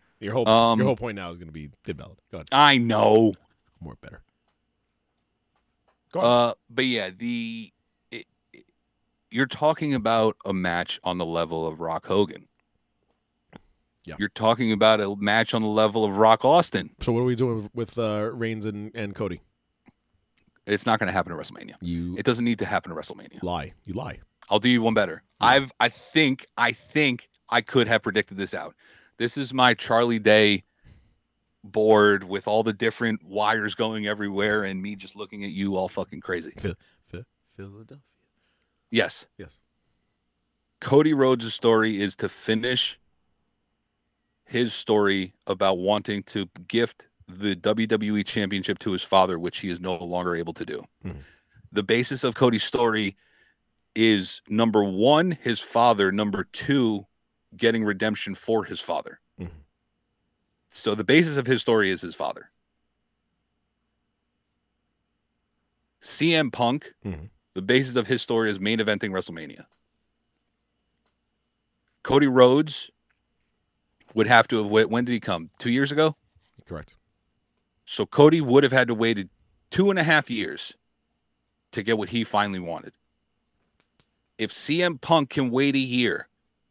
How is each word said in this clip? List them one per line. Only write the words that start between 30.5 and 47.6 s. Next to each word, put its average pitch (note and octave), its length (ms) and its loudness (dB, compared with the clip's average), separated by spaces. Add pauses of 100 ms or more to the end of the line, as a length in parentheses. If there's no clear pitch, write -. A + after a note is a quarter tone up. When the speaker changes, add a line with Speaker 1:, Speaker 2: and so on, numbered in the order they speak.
Speaker 2:
board G#2 600 4
with F#2+ 220 -8
all G#2+ 160 2
the A2 120 -2
different A2 500 -4
wires G#2 500 -2
going A2 320 -4
everywhere G#2 580 -2
and F#2+ 180 -6
me G#2 140 -10
just G2 200 -20
looking G#2 280 -14
at G2+ 80 -10
you G2 260 -4
all F#2 100 -4
fucking - 320 -10
crazy. F2+ 380 -8
Speaker 1:
Phil-, F2+ 160 -8 (320)
Phil-, F2+ 180 -16 (320)
Philadelphia. G#2+ 460 -20 (880)
Speaker 2:
Yes. G2+ 360 -2 (120)
Speaker 1:
Yes. F2+ 180 -20 (1300)
Speaker 2:
Cody D3+ 320 4
Rhodes' C3 400 0
story A2 480 2
is G2 140 -2
to G2+ 120 -4
finish - 720 -4 (1400)
his A#2+ 300 -4
story G2 580 0 (140)
about F#2+ 320 0
wanting G2+ 460 -2
to G2 220 -8 (220)
gift - 400 -2 (200)
the F#2+ 280 -4
W G#2+ 300 -2